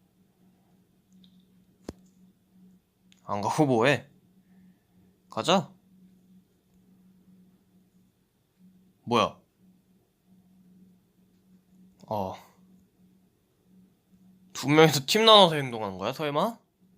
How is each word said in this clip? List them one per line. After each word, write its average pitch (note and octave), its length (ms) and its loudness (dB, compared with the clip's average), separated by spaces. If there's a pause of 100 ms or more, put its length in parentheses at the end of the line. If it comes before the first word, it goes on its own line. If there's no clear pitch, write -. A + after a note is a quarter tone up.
(3250)
안 G#2 160 -8
가고 A2+ 260 -2
뭐해? B2+ 400 0 (1200)
가자. D#3+ 400 -2 (3250)
뭐야? A2+ 340 -2 (2750)
어. G2+ 280 -8 (2250)
두 - 160 -8
명이서 D3 380 4
팀 G#3+ 180 0
나눠서 G3+ 320 6
행동하는 A2+ 420 -10
거야, G2+ 140 -6
설마? D#3 460 -6 (400)